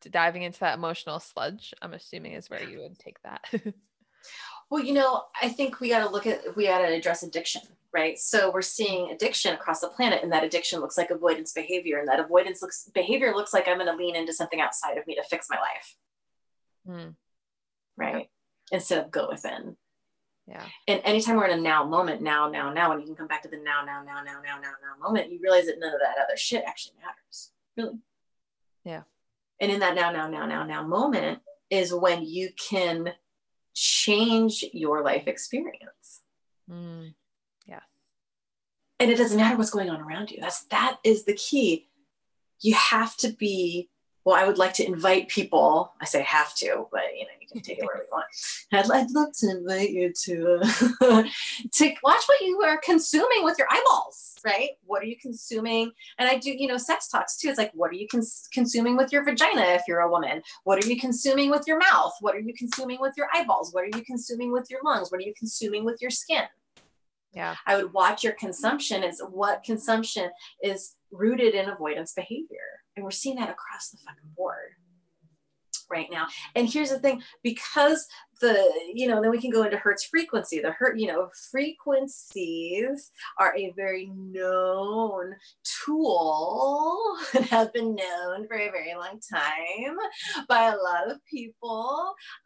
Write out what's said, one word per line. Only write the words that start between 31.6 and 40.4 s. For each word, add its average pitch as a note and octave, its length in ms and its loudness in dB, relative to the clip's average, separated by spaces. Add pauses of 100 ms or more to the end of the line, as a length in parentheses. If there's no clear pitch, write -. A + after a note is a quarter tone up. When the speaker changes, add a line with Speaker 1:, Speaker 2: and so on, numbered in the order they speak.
Speaker 2:
is F3+ 240 0
when F3 280 2
you F3 280 -6 (180)
can F3 460 -2 (640)
change A3+ 920 2
your D3+ 320 -2
life C#3 240 0
experience. - 920 -10 (460)
Speaker 1:
Mm. E3+ 460 -14 (500)
Yeah. - 140 -18 (1200)
Speaker 2:
And B3 100 6
it A#3 80 6
doesn't G#3+ 200 4
matter A3+ 200 6
what's A3 140 2
going G3 180 0
on D#3 120 -4
around E3 320 -8
you. - 80 -14